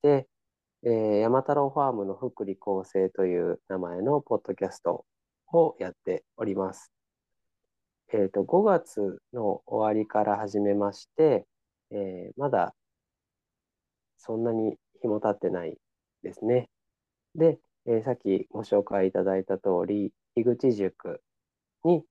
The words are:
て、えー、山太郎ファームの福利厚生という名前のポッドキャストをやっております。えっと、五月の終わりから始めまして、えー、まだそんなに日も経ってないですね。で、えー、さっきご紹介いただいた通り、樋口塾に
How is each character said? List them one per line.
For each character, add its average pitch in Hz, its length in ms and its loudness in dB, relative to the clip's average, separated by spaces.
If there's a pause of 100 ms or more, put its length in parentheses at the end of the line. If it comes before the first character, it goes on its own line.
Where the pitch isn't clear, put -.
て、 143 260 4 (560)
え 120 60 2
ー、 107 280 2
山 117 220 4
太 143 160 0
郎 139 140 2
フ 143 100 -2
ァ 139 100 2
ー - 20 0
ム 104 140 -4
の 95 80 -4
福 117 300 -8
利 98 80 -4
厚 95 360 -4
生 95 220 0
と 95 160 -2
い 90 100 0
う 87 300 -2
名 95 120 -4
前 90 220 -6
の 139 200 2
ポ 120 160 -2
ッ - 100 -2
ド 123 80 -4
キ - 100 -6
ャ 92 60 -2
ス - 100 -18
ト - 240 -4 (480)
を 165 280 4
や 92 100 -8
っ - 20 -12 (120)
て 92 200 -2 (120)
お - 80 -6
り 101 100 -2
ま 95 180 -4
す。 - 200 -20 (1200)
え 104 140 2
っ - 20 0
と、 101 160 0
五 190 180 4
月 160 580 0 (120)
の 110 340 -4
終 107 260 0
わ 107 80 0
り 107 60 -2
か 107 160 0
ら 104 140 0
始 104 240 -4
め 101 140 2
ま 101 180 0
し - 240 -18
て、 151 320 2 (420)
え 95 400 -8
ー、 - 60 -18
ま 139 120 -4
だ 101 280 0 (1400)
そ 113 180 -8
ん 117 80 -2
な 117 80 -2
に 110 240 -2 (260)
日 120 60 -2
も 107 120 -2
経 110 100 0
っ 101 60 -2
て 92 140 -2
な 87 160 -6
い 80 100 -10 (460)
で - 100 -10
す - 120 -12
ね。 123 260 0 (640)
で、 160 240 2 (280)
え 120 100 0
ー、 110 80 -2
さ 131 80 0
っ 123 60 -6
き - 320 0
ご 107 120 -8
紹 101 220 2
介 98 240 0
い - 20 -6
た 92 140 0
だ 95 120 0
い 95 80 -2
た 95 140 -4
通 98 120 -2 (140)
り、 101 280 -2 (240)
樋 117 80 2
口 120 280 2
塾 92 480 -4 (640)
に 165 280 2